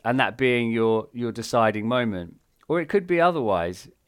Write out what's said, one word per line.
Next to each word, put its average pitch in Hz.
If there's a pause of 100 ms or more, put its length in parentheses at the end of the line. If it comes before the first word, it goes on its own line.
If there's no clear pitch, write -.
and 127
that 107
being 123
your, 113
your 120
deciding 110
moment. 110 (300)
Or 165
it 160
could 196
be 175
otherwise. 104 (200)